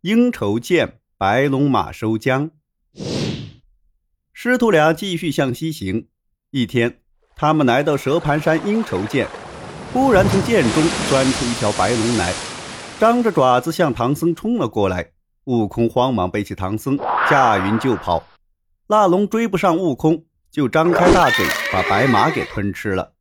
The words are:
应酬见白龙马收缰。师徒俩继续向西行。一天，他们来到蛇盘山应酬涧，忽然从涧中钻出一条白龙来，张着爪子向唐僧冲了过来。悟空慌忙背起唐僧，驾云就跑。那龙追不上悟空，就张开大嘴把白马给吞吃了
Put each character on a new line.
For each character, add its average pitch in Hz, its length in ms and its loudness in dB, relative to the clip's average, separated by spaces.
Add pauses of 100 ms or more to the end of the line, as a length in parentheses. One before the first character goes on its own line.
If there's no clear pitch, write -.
应 233 300 2
酬 107 280 -2
见 151 400 -2 (180)
白 113 300 2
龙 139 240 0
马 107 200 0
收 110 280 -4
缰。 131 320 -2 (1800)
师 247 280 -2
徒 233 100 4
俩 160 240 4
继 175 240 -4
续 160 140 -4
向 139 200 0
西 156 200 -6
行。 95 360 -6 (440)
一 123 160 0
天， 117 320 0 (360)
他 151 160 0
们 151 140 2
来 123 160 4
到 147 160 0
蛇 143 220 0
盘 151 200 0
山 156 280 0
应 220 160 0
酬 95 240 -4
涧， 123 200 -2 (640)
忽 269 200 2
然 196 180 6
从 190 140 2
涧 226 180 2
中 127 220 2 (260)
钻 135 160 2
出 131 220 0
一 120 80 -2
条 107 160 -2
白 95 180 0
龙 117 280 0
来， 87 140 -2 (680)
张 233 240 4
着 220 80 2
爪 127 280 4
子 160 120 -2
向 160 200 0
唐 120 220 0
僧 165 220 0
冲 226 240 -4
了 143 80 0
过 104 200 0
来。 90 260 -4 (320)
悟 117 220 0
空 117 220 -2
慌 127 240 0
忙 92 160 -2
背 104 140 -4
起 101 100 -8
唐 95 240 -6
僧， 135 180 -2 (320)
驾 127 300 4
云 101 220 0
就 127 160 0
跑。 85 280 -4 (640)
那 208 220 4
龙 190 200 2
追 226 200 -2
不 190 100 -2
上 170 180 2
悟 170 200 0
空， 160 300 0 (260)
就 139 180 -2
张 165 220 2
开 180 200 4
大 175 200 6
嘴 - 120 0 (300)
把 92 160 0
白 101 160 2
马 120 240 4
给 85 160 -4
吞 101 260 -6
吃 101 200 -8
了 92 300 -6